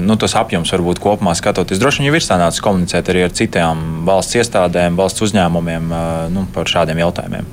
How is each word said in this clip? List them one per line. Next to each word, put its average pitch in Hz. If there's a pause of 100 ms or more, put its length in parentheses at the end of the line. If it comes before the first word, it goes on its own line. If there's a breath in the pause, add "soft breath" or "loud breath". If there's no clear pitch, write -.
nu, 104
tas 107
apjoms 92
varbūt 87
kopumā 101
skatoties, 92
droši 139
vien 139
jau 160
ir -
sanācis 90
komunicēt 90
arī 90
ar 85
citām 82 (200)
valsts 92
iestādēm, 87
valsts 95
uzņēmumiem, 85
ā, 82 (240)
nu, 95
par -
šādiem -
jautājumiem. -